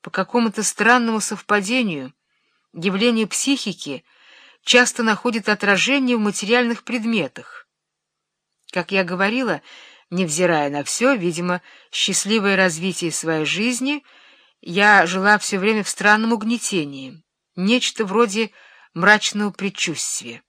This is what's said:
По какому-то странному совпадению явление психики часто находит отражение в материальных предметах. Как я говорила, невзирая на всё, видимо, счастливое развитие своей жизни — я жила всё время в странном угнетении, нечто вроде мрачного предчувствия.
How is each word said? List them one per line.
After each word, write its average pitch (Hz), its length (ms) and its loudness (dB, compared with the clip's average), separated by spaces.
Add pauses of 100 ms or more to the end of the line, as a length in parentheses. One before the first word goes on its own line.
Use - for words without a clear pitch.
По - 100 -14
какому-то 220 520 0
странному 226 580 2
совпадению 202 920 -2 (600)
явление 202 540 0
психики 185 800 -4 (580)
часто - 400 4
находит 226 460 -2
отражение 233 680 2
в 226 40 0
материальных 226 640 0
предметах. 220 880 -6 (1040)
Как 180 180 -4
я 190 140 2
говорила, 196 580 -2 (480)
невзирая 165 600 0
на 143 140 -4
всё, 254 300 0
видимо, 180 480 -2 (300)
счастливое 202 640 0
развитие 175 560 0
своей 160 320 -2
жизни — 247 600 -2 (560)
я 196 460 4
жила 190 320 2
всё 196 200 -4
время 208 260 0
в - 40 -8
странном 214 440 2
угнетении, 160 880 -4 (320)
нечто 220 500 0
вроде 214 460 0 (420)
мрачного 208 580 2
предчувствия. - 1000 -8